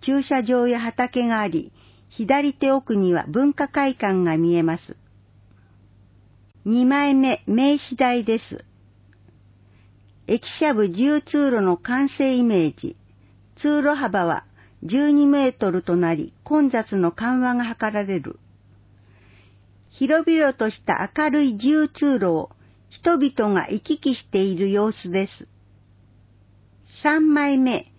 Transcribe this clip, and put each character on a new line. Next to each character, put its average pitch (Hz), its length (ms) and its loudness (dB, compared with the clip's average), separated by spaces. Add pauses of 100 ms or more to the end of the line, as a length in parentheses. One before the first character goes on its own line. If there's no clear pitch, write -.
駐 277 200 0
車 262 220 -2
場 240 240 0
や 240 120 0
畑 240 480 -4
が 226 120 0
あ 208 80 -2
り、 160 240 -6 (380)
左 269 440 -2
手 269 180 0
奥 262 240 0
に 185 180 2
は 170 140 0
文 262 260 2
化 285 140 -4
会 269 280 -2
館 190 280 0
が 160 140 2
見 170 180 2
え 170 80 2
ま 165 140 0
す。 - 180 -16 (1700)
二 240 200 2
枚 277 300 2
目、 262 320 2
名 269 320 2
刺 - 160 -12
台 247 280 0
で 220 160 0
す。 - 260 -16 (1600)
駅 226 180 -2 (140)
舎 302 140 2
部 208 160 0
自 175 120 -4
由 285 200 2
通 285 280 0
路 233 120 0
の 185 160 2
完 262 320 -2
成 262 260 0
イ 247 80 2
メ 190 240 2
ー - 80 -6
ジ。 - 220 -12 (580)
通 294 260 0
路 294 140 0
幅 208 300 -2
は 165 180 -2 (400)
十 269 280 0
二 285 140 4
メ 277 240 4
ー - 80 -8
ト 196 140 0
ル 175 100 -2
と 175 140 -2
な 170 180 2
り、 151 200 -6 (100)
混 294 260 2
雑 226 260 -2
の 175 160 0
緩 247 300 -2
和 247 140 0
が 240 80 -2
図 226 280 -6
ら 208 120 -2
れ 190 160 -4
る。 - 200 -14 (1500)
広 302 380 0
々 311 260 2
と 214 160 -2
し - 160 -14
た 196 320 -2
明 302 140 0
る 294 120 2
い 254 100 0
自 214 140 -2
由 302 200 2
通 277 320 0
路 196 140 0
を - 180 -4 (380)
人 - 280 0
々 247 360 0
が 180 160 -2
行 214 120 -6
き - 180 -4
来 262 160 -2
し - 120 -16
て 190 160 0
い 196 120 -2
る 196 140 0
様 208 220 2
子 - 180 -10
で 190 180 -2
す。 - 200 -18 (1500)
三 311 320 2
枚 285 240 0
目、 254 420 -2